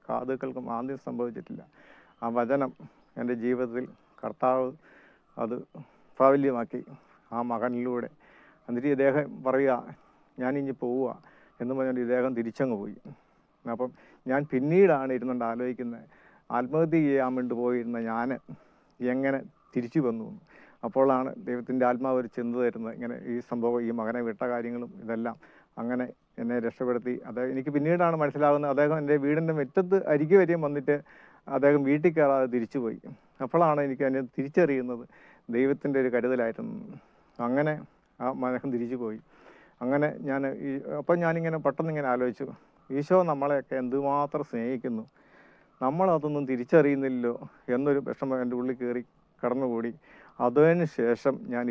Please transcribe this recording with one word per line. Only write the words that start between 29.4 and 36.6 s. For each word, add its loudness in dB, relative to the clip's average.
മുറ്റത്ത് 2
അരികെ 6
വരെയും 2
വന്നിട്ട് 0
അദ്ദേഹം 4
വീട്ടിൽ 4
കയറാതെ 4
തിരിച്ചു -2
പോയി. -4
അപ്പോഴാണ് 4
എനിക്ക് -2
അതിനെ 0
തിരിച്ചറിയുന്നത് 2
ദൈവത്തിൻ്റെ 2
ഒരു 0
കരുതലായിരുന്നു. -2